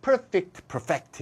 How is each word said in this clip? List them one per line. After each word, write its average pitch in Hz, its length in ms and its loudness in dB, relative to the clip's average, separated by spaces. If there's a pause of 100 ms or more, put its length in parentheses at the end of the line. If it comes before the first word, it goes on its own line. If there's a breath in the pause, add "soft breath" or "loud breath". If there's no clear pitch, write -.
perfect, 254 640 0
perfect - 540 -6